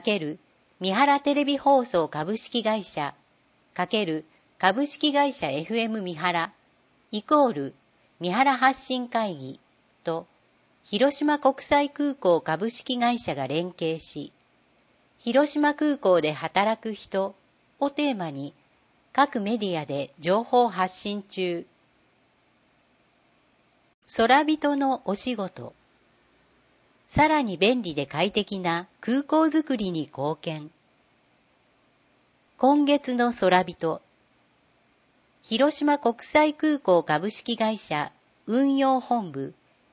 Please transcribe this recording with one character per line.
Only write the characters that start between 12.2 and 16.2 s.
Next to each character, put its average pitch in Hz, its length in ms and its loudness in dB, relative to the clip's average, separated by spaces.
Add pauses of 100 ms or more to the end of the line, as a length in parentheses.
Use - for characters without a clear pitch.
株 165 260 -2
式 247 320 -6
会 240 180 2
社 170 160 -6
が 135 120 -4
連 165 260 -4
携 160 260 -4
し、 - 320 -12 (880)
広 277 300 2
島 294 220 2
空 294 240 0
港 180 240 4